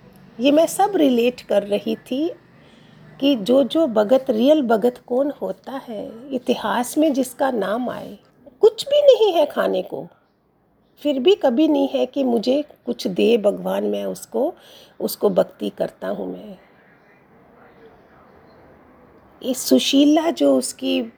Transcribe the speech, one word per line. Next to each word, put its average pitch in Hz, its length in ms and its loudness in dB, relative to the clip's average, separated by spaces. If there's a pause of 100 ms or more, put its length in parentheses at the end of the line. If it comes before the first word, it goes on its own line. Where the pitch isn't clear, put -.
(380)
ये 277 120 4
मैं 320 140 4
सब 392 300 0
रिलेट 247 460 2
कर 202 220 0
रही 208 320 -4
थी 294 360 -6 (880)
कि 277 160 2
जो 240 280 2
जो 320 240 0
भगत, 220 420 2
रियल 269 320 4
भगत 233 360 0 (100)
कौन 269 240 -2 (100)
होता 214 480 -10
है, 226 460 -14
इतिहास 233 640 -4
में 302 160 2
जिसका 262 380 -2
नाम 220 380 -4
आए, - 280 -12 (420)
कुछ - 260 2
भी 571 160 2
नहीं 440 320 6
है 311 120 2
खाने 196 360 -2
को, - 260 -10 (960)
फिर 277 160 0
भी 359 160 4
कभी 302 320 2
नहीं 277 220 2
है 254 160 -2
कि 277 180 -4
मुझे 254 400 0 (220)
कुछ 240 220 -6
दे 208 300 2
भगवान, 190 460 -2
मैं 202 220 -4
उसको, 226 480 -6 (460)
उसको - 300 -2
भक्ति 190 400 -2
करता - 380 -10
हूँ 196 260 -8
मैं। 190 240 -18 (2750)
इस 247 140 -4
सुशीला 294 760 2
जो 269 260 0
उसकी 262 440 -4 (160)